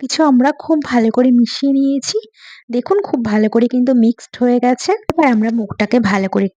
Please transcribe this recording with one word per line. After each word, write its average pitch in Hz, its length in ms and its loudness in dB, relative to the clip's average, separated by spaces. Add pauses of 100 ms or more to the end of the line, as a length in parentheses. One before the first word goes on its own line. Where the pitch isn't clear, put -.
কিছু - 180 -8 (120)
আমরা 254 200 4 (140)
খুব 311 140 0 (120)
ভালো 233 260 2
করে 254 120 2 (100)
মিশিয়ে 269 400 0
নিয়েছি। 277 400 -2 (560)
দেখুন, 247 220 0 (120)
খুব 285 100 -4 (120)
ভালো 214 240 2
করে 233 200 2
কিন্তু 254 180 2 (100)
মিক্সড - 400 -2
হয়ে 247 220 2
গেছে। 247 260 -2 (200)
এবার 311 240 0
আমরা 220 160 0 (100)
মুখটাকে 214 360 -4 (140)
ভালো 196 240 -2
করে 196 240 0